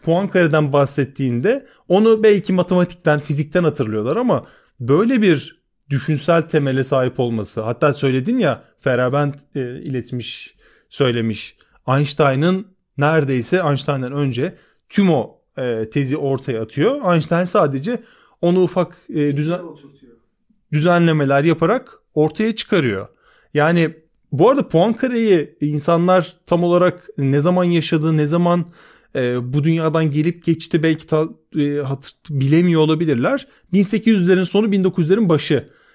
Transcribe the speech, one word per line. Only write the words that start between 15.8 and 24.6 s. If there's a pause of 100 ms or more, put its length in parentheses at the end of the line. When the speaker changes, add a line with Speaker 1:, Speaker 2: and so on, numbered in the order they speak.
Speaker 1:
tezi
ortaya
atıyor.
Einstein
sadece (380)
onu
ufak, (120)
e,
düzen-,
Speaker 2:
Oturtuyor. (600)
Speaker 1:
düzenlemeler
yaparak (220)
ortaya
çıkarıyor. (480)
Yani (380)
bu
arada